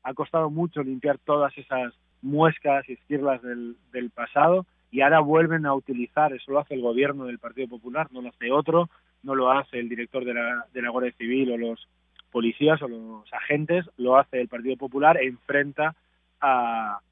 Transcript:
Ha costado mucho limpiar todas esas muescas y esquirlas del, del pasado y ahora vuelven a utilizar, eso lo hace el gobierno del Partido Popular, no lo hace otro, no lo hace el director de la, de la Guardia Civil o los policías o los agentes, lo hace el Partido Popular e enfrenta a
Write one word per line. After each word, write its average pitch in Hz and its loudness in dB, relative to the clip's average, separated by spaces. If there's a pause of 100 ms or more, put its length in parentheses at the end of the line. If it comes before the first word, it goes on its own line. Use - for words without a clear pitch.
Ha 131 -8
costado 156 -2
mucho 160 -4
limpiar 131 -2
todas 147 0
esas 127 -6 (300)
muescas 143 2
y 131 -12
esquirlas 135 -4
del, 120 -10 (160)
del 123 -8
pasado 160 2 (240)
y 123 -4
ahora 151 6
vuelven 160 2
a 143 2
utilizar, 135 -2
eso 131 -12
lo 143 2
hace 143 -10
el 127 -4
gobierno 131 0
del 123 -10
Partido 120 -10
Popular, 123 -8
no 127 -14
lo 123 -10
hace 120 -6
otro, 160 2 (320)
no 135 -6
lo 127 4
hace 135 0
el 120 -6
director 120 -8
de 123 -6
la, 120 -4
de 127 -8
la 120 -4
Guardia 123 -2
Civil 127 -2
o 117 -2
los 117 -8 (420)
policías 143 2
o 139 -8
los 113 -14
agentes, 156 -2 (100)
lo 127 6
hace 131 2
el 120 -4
Partido 123 -6
Popular 139 4
e 131 0
enfrenta 143 -2 (480)
a 117 0 (120)